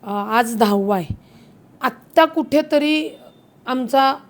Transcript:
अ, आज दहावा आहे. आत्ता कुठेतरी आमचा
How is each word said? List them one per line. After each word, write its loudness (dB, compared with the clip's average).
अ, -10
आज -2
दहावा 2
आहे. -6
आत्ता 0
कुठेतरी 0
आमचा 0